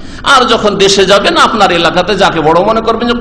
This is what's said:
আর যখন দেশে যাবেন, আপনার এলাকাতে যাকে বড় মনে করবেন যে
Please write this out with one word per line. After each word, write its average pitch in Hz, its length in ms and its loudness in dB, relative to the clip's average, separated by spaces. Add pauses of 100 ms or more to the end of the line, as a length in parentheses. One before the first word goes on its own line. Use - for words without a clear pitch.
(240)
আর 262 220 2
যখন 220 300 0
দেশে 190 300 2
যাবেন, 202 320 2
আপনার 214 340 2
এলাকাতে 175 440 0
যাকে 170 260 0
বড় 160 220 2
মনে 220 180 0
করবেন 220 260 -2
যে 240 140 -2